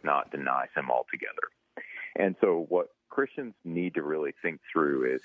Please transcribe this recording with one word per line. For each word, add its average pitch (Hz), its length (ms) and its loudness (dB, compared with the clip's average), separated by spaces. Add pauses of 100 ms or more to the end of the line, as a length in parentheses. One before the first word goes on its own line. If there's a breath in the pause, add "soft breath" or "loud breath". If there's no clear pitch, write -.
not 73 260 2
denies 65 460 -2
him 67 160 -2
altogether. - 560 -4 (720 loud breath)
And 95 220 2
so 85 260 4
what 87 200 2 (220)
Christians 131 440 -4 (100)
need 87 300 -2
to 80 80 -2
really 73 400 -2
think 82 180 -4 (140)
through 67 400 4
is, 65 120 -2